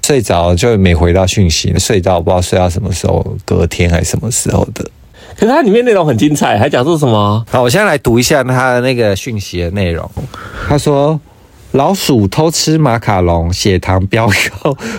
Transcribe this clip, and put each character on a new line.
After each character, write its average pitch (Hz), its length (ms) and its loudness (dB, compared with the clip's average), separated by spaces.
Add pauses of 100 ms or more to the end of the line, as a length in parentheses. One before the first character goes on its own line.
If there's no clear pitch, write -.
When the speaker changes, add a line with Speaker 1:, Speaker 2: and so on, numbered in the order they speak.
Speaker 1:
睡 143 180 2
着 87 360 2
就 117 200 2
没 90 200 4
回 85 180 2
到 92 140 2
讯 95 200 2
息， - 300 -2
睡 95 240 0
到 87 180 0
不 92 120 0
知 92 40 4
道 90 60 2
睡 92 160 -2
到 90 100 2
什 87 140 -4
么 92 100 -4
时 - 140 -6
候， 92 400 -2
隔 87 220 0
天 87 200 -2
还 82 160 0
是 - 60 -4
什 113 100 -4
么 - 120 -4
时 - 200 -4
候 101 220 0
的。 - 100 -10 (540)
Speaker 2:
可 202 80 2
是 240 80 2
它 320 80 4
里 233 80 2
面 240 160 4
内 233 80 2
容 180 120 2
很 131 120 0
精 147 180 2
彩， 117 240 0
还 135 100 2
讲 123 140 0
说 160 160 0
什 147 80 2
么？ 107 420 2
Speaker 1:
好， 123 120 0
我 123 80 2
现 156 100 2
在 214 80 2
来 156 120 0
读 120 200 2
一 - 20 2
下 135 220 2
他 127 300 0
的 123 80 0
那 131 120 0
个 110 220 0
讯 110 240 -8
息 90 220 -8
的 85 100 -4
内 95 180 -2
容。 82 200 -6 (580)
他 147 100 0
说 147 400 0 (540)
：“老 143 220 2
鼠 120 340 0
偷 156 240 0
吃 160 260 0
马 123 220 2
卡 98 220 -2
龙， 85 320 0
血 92 260 0
糖 92 280 0
飙 113 200 0
高， - 480 -2 (240)